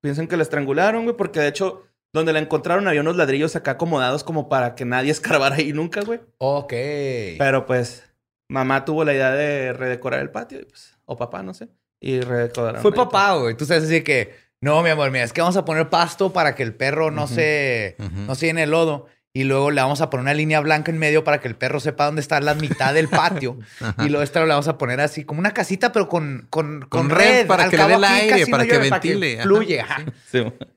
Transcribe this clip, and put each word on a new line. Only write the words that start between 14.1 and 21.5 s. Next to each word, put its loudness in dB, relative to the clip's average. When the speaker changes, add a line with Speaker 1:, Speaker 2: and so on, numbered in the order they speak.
Speaker 2:
No, 4
mi 2
amor, 2
mira, 0
es -6
que -2
vamos 2
a 0
poner 0
pasto 0
para 2
que -4
el -4
perro 0
no -4
Speaker 1:
Ujú. -6
Speaker 2:
se, 0
Speaker 3:
Ujú. -8
Speaker 2:
no -4
se -2
llene 0
de 2
lodo. 0
Y -2
luego 2
le 2
vamos 0
a -2
poner -4
una 0
línea 0
blanca 0
en -4
medio 2
para 2
que -8
el -8